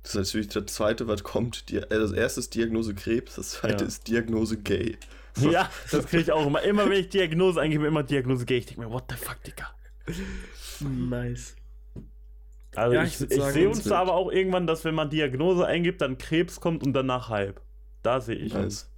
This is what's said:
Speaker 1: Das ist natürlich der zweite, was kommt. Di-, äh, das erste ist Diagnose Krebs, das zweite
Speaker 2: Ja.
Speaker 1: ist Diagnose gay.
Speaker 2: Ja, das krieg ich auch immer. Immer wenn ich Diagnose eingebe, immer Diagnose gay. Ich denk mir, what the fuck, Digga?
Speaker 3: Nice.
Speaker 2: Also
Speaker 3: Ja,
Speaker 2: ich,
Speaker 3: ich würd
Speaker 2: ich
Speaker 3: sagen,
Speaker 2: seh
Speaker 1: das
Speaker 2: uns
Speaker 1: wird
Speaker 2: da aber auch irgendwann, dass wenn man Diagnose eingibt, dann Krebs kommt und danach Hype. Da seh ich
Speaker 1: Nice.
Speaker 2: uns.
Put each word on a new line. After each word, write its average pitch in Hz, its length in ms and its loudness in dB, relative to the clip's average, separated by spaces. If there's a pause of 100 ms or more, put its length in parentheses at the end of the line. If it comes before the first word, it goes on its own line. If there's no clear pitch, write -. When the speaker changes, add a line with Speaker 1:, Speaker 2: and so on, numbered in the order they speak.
Speaker 1:
Das - 140 -8
ist 95 140 0
natürlich 107 180 -2
der 101 180 -4
zweite, 113 440 0
was 101 140 0
kommt. - 460 -4
Di-, - 80 -6
äh, - 120 -2
das 107 240 2
erste 120 260 0
ist - 160 -8
Diagnose 113 400 0
Krebs, 113 400 -2
das - 160 -10
zweite 104 320 -2
Speaker 2:
Ja. - 40 -2
Speaker 1:
ist - 200 -10
Diagnose 113 500 0
gay. 104 400 -2 (440)
Speaker 2:
Ja, 170 280 4 (220)
das 147 160 2
krieg 165 140 4
ich 160 100 2
auch 151 160 4
immer. 147 160 2
Immer 202 260 4
wenn 196 100 4
ich 185 100 -2
Diagnose 180 520 4
eingebe, 151 240 2
immer 151 180 2
Diagnose 127 420 2
gay. 127 140 2
Ich 120 80 -6
denk - 120 -14
mir, 117 100 -8
what 123 200 -6
the 123 80 -6
fuck, - 260 -10
Digga? - 260 -12 (1080)
Speaker 3:
Nice. 123 760 -4 (1200)
Speaker 2:
Also 120 200 2
Speaker 3:
Ja, 156 80 4
Speaker 2:
ich, 170 120 -2
Speaker 3:
ich - 60 -12
würd 135 100 -4
Speaker 2:
ich 135 80 2
Speaker 3:
sagen, 139 140 0
Speaker 2:
seh 160 120 6
Speaker 1:
das 220 120 2
Speaker 2:
uns 208 80 -4
Speaker 1:
wird 208 80 2
Speaker 2:
da 175 60 4
aber 185 160 2
auch 180 160 0
irgendwann, 185 360 2
dass 160 180 -2
wenn 160 100 0
man 156 140 0
Diagnose 156 580 2
eingibt, 170 340 0
dann 131 160 0
Krebs 170 440 0
kommt 165 240 0
und 139 80 2
danach 127 360 0
Hype. 101 300 -2 (440)
Da 117 180 4
seh 113 140 -4
ich - 180 -6
Speaker 1:
Nice. 101 100 0
Speaker 2:
uns. 101 340 -6